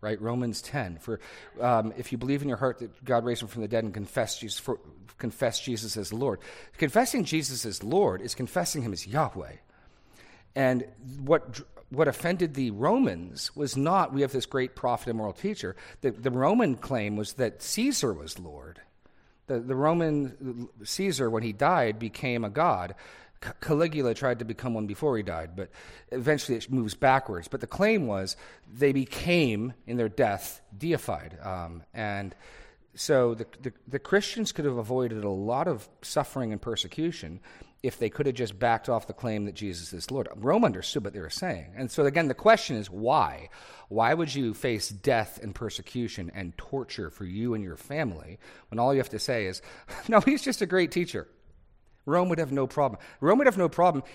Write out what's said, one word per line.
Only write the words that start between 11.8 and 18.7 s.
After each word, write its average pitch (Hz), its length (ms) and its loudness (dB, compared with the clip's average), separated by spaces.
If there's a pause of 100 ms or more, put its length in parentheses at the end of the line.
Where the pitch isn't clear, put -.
what 143 180 2
offended 170 460 0
the 131 180 -2
Romans 107 840 0
was 139 220 -4
not, 160 360 2
"We 139 80 2
have 131 100 4
this 131 140 -2
great 127 300 -2
prophet 123 340 -2
and 113 80 -2
moral 107 160 -2
teacher." 190 420 -6 (260)
The, 131 100 2
the 123 200 -2
Roman 147 440 4
claim 107 400 -2
was 104 180 -4
that 117 280 -2
Caesar 220 520 0
was 76 260 -10
Lord. 78 420 -16 (640)